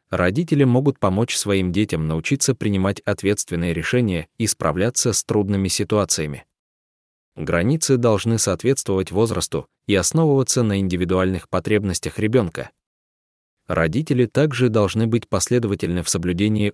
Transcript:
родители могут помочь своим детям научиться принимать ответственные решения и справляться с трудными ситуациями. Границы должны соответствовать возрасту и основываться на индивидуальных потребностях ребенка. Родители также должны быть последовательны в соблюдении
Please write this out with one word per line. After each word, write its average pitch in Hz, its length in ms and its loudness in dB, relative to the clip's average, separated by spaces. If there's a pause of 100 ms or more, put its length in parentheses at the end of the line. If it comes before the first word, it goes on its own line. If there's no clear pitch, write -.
родители 135 560 2
могут 131 340 2
помочь 98 380 0
своим 95 360 0
детям 85 340 0
научиться 82 480 0
принимать 98 460 0
ответственные 87 760 -2
решения 87 540 -2 (100)
и 113 80 0
справляться 101 680 -2
с - 120 -2
трудными 101 440 0
ситуациями. 87 800 -2 (880)
Границы 101 640 0
должны 113 400 2
соответствовать 98 720 -2
возрасту 90 580 -2 (180)
и 101 80 2
основываться 135 680 2
на 101 160 0
индивидуальных 92 720 0
потребностях 98 680 -2
ребенка. 107 520 0 (960)
Родители 113 580 0
также 127 440 0
должны 107 380 2
быть 113 220 0
последовательны 98 720 0
в - 60 -6
соблюдении 101 640 0